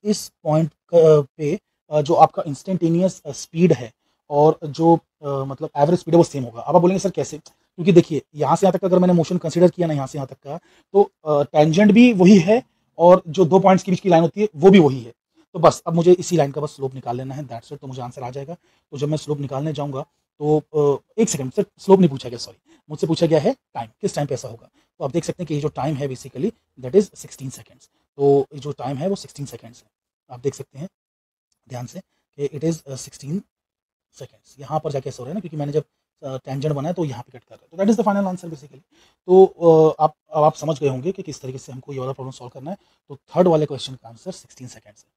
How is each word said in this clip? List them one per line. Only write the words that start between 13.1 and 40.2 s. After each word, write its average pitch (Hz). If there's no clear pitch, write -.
जो 175
दो 180
points 185
के 190
बीच -
की 190
line 165
होती 170
है, 214
वो 170
भी 202
वही 135
है। 117
तो 180
बस 160
अब 165
मुझे 170
इसी 175
line 143
का 147
बस 147
slope 135
निकाल 123
लेना 131
है, 151
that's 113
it, 147
तो 139
मुझे 131
answer 123
आ 123
जाएगा। 139
तो 143
जब 147
मैं 151
slope 147
निकालने 143
जाऊँगा, 143
तो, 151
अ, 143
एक 226
second, 131
सर, 196
slope 190
नहीं 175
पूछा 127
गया, 120
sorry, -
मुझसे 151
पूछा 165
गया 156
है 220
टाइम, 117
किस 196
time 147
पे 135
ऐसा 123
होगा। 117
तो 160
आप 135
देख 165
सकते -
हैं 156
कि 156
ये 143
जो 147
time 143
है 139
basically, 131
that 127
is 202
sixteen -
seconds। -
तो 139
ये 139
जो 143
time 135
है, 160
वो 196
sixteen -
seconds -
है। -
आप 123
देख 135
सकते -
हैं 170
ध्यान 123
से 185
कि 143
it 156
is, 160
अ, 135
सिक्सटीन 147
seconds। -
यहाँ 143
पर 151
जाके 139
ऐसा 127
हो -
रहा 127
है 170
ना, 214
क्योंकि 156
मैंने 143
जब, 147
uh, 135
tangent 139
बनाया, 143
तो 175
यहाँ 123
पे -
cut -
कर -
रहा -
है। -
तो 165
that 202
is 220
the 208
final 196
answer 170
basically। 139
तो, 190
अ, 160
आप, 151